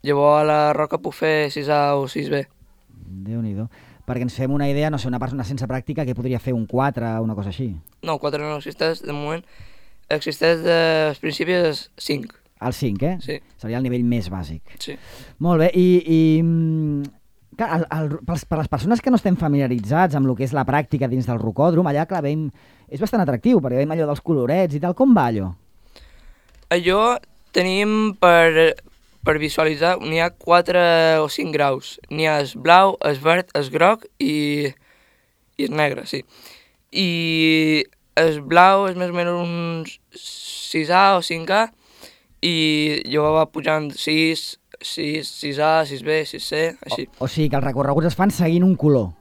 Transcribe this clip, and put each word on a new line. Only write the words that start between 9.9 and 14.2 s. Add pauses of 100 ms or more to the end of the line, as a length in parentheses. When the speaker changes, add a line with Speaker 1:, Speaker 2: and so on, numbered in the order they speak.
Speaker 1:
Existeix
de, (320)
al
principi
és (140)
cinc. (280)
Speaker 2:
El
cinc,
eh?
Speaker 1:
Sí. (180)
Speaker 2:
Seria
el
nivell
més